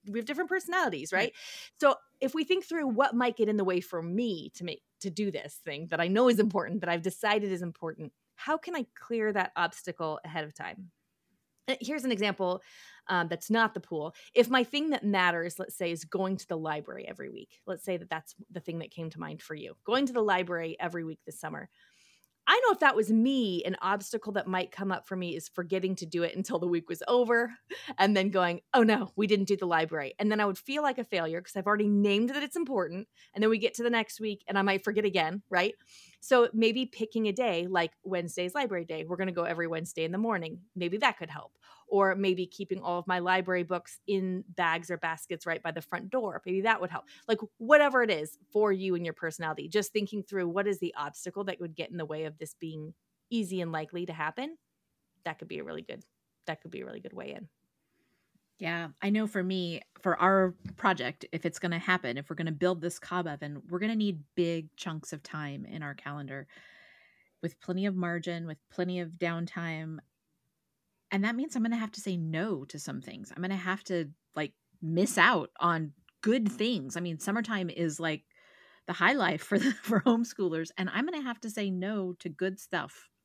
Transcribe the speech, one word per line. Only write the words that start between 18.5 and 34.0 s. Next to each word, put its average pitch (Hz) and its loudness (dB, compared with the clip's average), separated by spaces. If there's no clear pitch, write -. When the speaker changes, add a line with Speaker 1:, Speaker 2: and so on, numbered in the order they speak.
Speaker 1:
the 175 -10
thing 165 -8
that - -10
came 165 -8
to 156 -16
mind 156 -10
for 160 -12
you. 143 -14
Going 254 2
to 247 -2
the 240 2
library 175 0
every 170 -4
week 160 -8
this 160 -14
summer. 156 -10
I 370 8
know 427 8
if - 0
that 277 6
was 208 4
me, 226 4
an 185 -2
obstacle 202 -4
that 185 0
might 185 -2
come 196 -4
up - -4
for 190 -6
me 175 -4
is - -10
forgetting 185 0
to 175 -8
do 170 0
it 165 -2
until 185 -2
the 175 0
week 170 0
was 170 -6
over 240 4
and 202 6
then 190 2
going, 175 2
"Oh 254 8
no, 208 4
we 208 2
didn't 196 4
do 202 4
the 185 -2
library." 160 0
And 214 2
then 214 2
I 208 4
would 196 0
feel 294 -4
like 269 2
a 240 -4
failure 165 -2
'cause - -12
I've 190 -2
already 208 4
named 202 4
that 285 -2
it's - -6
important. 208 -2
And 202 0
then 220 6
we 220 2
get 220 0
to 233 -4
the 240 2
next 226 -2